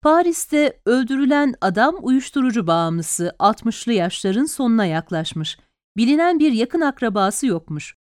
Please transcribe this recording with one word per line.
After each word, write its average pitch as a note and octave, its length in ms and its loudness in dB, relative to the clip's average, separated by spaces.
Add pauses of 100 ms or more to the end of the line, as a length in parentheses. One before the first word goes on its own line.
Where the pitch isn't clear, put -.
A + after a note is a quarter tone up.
Paris'te D#4 840 2
öldürülen C4+ 760 2
adam G#3+ 400 0
uyuşturucu B3+ 680 0
bağımlısı, E3 720 -2
altmışlı A3 540 0
yaşların G3 520 0
sonuna A#3 400 0
yaklaşmış. D#3+ 720 -4 (400)
Bilinen D4+ 420 2
bir D4+ 120 4
yakın A#3+ 300 0
akrabası A3 680 -2
yokmuş. D#3+ 540 -6